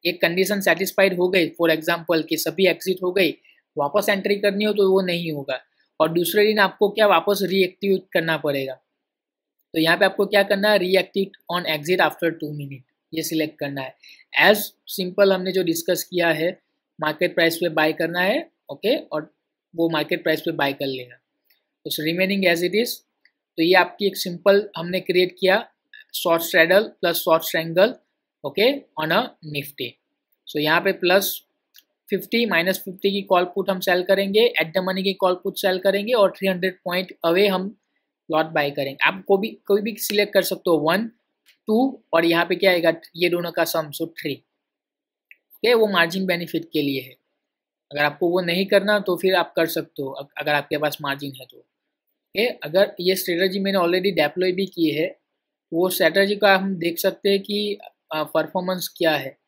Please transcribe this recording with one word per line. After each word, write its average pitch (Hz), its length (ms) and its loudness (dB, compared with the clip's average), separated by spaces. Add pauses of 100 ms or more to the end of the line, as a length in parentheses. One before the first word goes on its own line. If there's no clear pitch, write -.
एक 175 180 -2
कंडीशन 190 380 0
सेटिस्फाइड 185 580 0
हो 180 100 2
गई, 180 240 0
for 170 180 2
example 165 580 -2
कि 160 80 -2
सभी 165 300 0
एग्जिट 180 360 -2
हो 180 100 -4
गई, 180 240 0 (400)
वापस 156 320 -2
एंट्री 202 280 0
करनी 202 280 0
हो 214 80 0
तो 196 200 4
वो 190 100 4
नहीं 170 300 -4
होगा, 135 320 -8 (360)
और 160 120 2
दूसरे 180 340 2
दिन 214 120 2
आपको 196 320 2
क्या 214 160 2
वापस 196 360 4
रीएक्टिवेट 190 720 0
करना 165 240 0
पड़ेगा। 139 440 -4 (920)
तो 160 40 0
यहाँ 165 180 4
पे 196 80 2
आपको 190 220 2
क्या 202 160 4
करना 196 280 2
है, 208 80 4
reactive 190 520 0 (220)
on 175 200 -4
exit 156 300 0
after 165 320 0
two 151 180 -10
minute, 139 300 -12 (300)
ये 160 100 -6
सिलेक्ट 156 360 -4
करना 143 240 -8
है। 131 140 -12 (460)
As 214 300 4 (200)
simple 190 400 2
हमने 185 200 -2
जो 185 100 0
डिस्कस 165 420 -2
किया 170 280 0
है, 160 300 -2 (360)
मार्केट 156 360 -2
प्राइस 165 220 2
पे 175 140 -2
बाय 156 220 2
करना 170 280 -4
है, 233 300 -2 (200)
ओके, 202 260 -2
और - 380 -8 (400)
वो 165 160 0
मार्केट 156 320 -2
प्राइस 156 180 0
पे 165 120 -6
बाय 143 200 -2
कर 139 140 -8
लेगा। 123 340 -10 (680)
तो 151 160 -8
remaining 185 460 0
as 170 160 2
it 185 160 0
is, - 240 -6 (540)
तो 165 40 0
ये 175 120 4
आपकी 180 320 2
एक 196 100 -2
सिंपल 202 600 2
हमने 175 240 -6
क्रिएट 180 400 0
किया, 196 280 2 (460)
शॉर्ट 165 280 0
स्ट्रैडल 185 580 2
प्लस 170 160 0
शॉर्ट 165 260 0
स्ट्रैंगल, 170 520 0 (500)
ओके, 233 400 0 (160)
on 156 120 -2
a 233 180 0 (240)
Nifty। 131 360 -10 (580)
So - 80 -8
यहाँ 151 240 2
पे 190 120 0
प्लस 185 520 0 (640)
फिफ्टी, 226 380 -2
माइनस 185 380 0
फिफ्टी 196 260 -4
की 196 120 -4
कॉल 180 220 2
पुट 185 260 -6
हम 185 100 -2
सेल 180 220 0
करेंगे, 196 600 2
at 165 60 -2
the 185 160 -2
money 190 200 -4
की 190 100 0
कॉल 185 200 0
पुट 180 240 -8
सेल 185 200 0
करेंगे, 202 340 0
और 202 180 4
थ्री 190 180 -4
हंड्रेड 185 360 -4
पॉइंट 180 400 -6
अवे 180 240 4
हम 190 280 -4 (520)
लॉट 160 180 0
बाय 151 240 -2
करेंगे। 139 360 -4
आप 185 220 -2
को 196 80 4
भी, 196 300 -4
कोई 202 160 0
भी 208 160 -6
सिलेक्ट 202 360 -2
कर 190 80 4
सकते - 280 -4
हो, 156 100 4
वन, 185 300 0 (580)
टू, 247 440 0
और 165 120 4
यहाँ 170 220 2
पे 180 80 -2
क्या 185 160 2
आएगा, 165 300 2 (160)
ये 175 120 0
दोनों 170 240 -2
का 170 120 0
सम, 156 280 -4
so 160 200 -6
थ्री। 139 300 -8 (1120)
ओके, 240 200 2
वो 220 120 4
मार्जिन 185 400 0
बेनिफिट 170 460 -4
के 151 100 0
लिए 139 180 -2
है, 127 160 -20 (720)
अगर 147 140 -2
आपको 147 240 -2
वो 180 120 0
नहीं 175 260 -2
करना 202 340 2
तो 185 160 -2
फिर 185 180 0
आप 175 220 -2
कर 165 100 2
सकते 156 360 -8
हो, 135 80 -8
अग-, 139 280 -14
अगर 147 160 -2
आपके 147 240 -2
पास 147 220 -4
मार्जिन 139 400 -8
है 127 60 -20
तो। 131 100 -20
ओके, - 880 -10 (160)
अगर 185 380 2
ये 185 160 0
स्ट्रेटजी 185 440 -2
मैंने 196 180 0
already 185 380 2
डिप्लॉय 180 360 0
भी 185 140 -2
की 165 240 0
है, 151 280 -4 (540)
वो 175 160 0
स्ट्रेटजी 190 480 2
का 196 200 4
हम 190 220 -2
देख 170 200 -4
सकते 196 320 -2
हैं 196 120 0
कि, 208 360 -4 (360)
अ, 156 100 -4
परफॉर्मेंस 180 720 -4
क्या 156 200 2
है। 135 320 -8